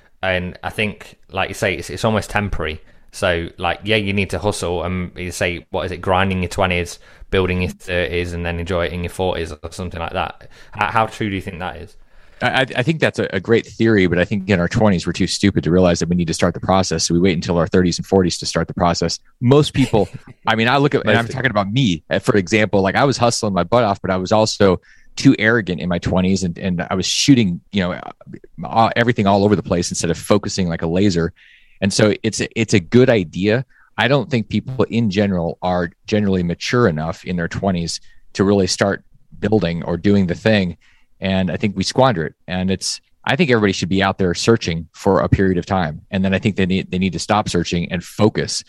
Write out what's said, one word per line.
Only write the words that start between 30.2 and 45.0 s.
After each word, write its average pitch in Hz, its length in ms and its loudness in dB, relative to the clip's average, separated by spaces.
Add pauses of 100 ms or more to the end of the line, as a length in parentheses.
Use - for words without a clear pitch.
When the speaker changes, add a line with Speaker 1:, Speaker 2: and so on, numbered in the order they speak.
Speaker 2:
like 82 120 -4
a 85 60 -4
laser. 85 480 0 (480)
And 101 100 0
so 107 300 4
it's 110 180 -4
a, - 180 -6
it's 113 160 0
a 101 60 4
good 120 300 4
idea. 104 560 0 (320)
I 113 100 2
don't 131 220 0
think 113 180 -2
people 107 360 -2
in 113 260 0
general 90 500 0
are 90 300 -2 (160)
generally 98 360 0
mature 104 460 0
enough 80 360 -4
in 90 120 -6
their 85 120 -2
twenties 87 520 -4 (320)
to 101 120 0
really 98 220 4
start - 380 0 (340)
building 85 460 0
or 85 140 -4
doing 101 280 4
the 85 80 -4
thing. 95 440 0 (420)
And 95 300 0
I 78 60 -4
think 101 200 -4
we 92 80 -2
squander 123 400 2
it. 69 100 -10 (120)
And 92 240 -2
it's, - 300 -4 (240)
I 135 120 0
think 151 140 2
everybody 107 220 4
should 92 180 -4
be 95 120 2
out 95 140 2
there 90 180 0
searching 85 580 0
for 95 280 2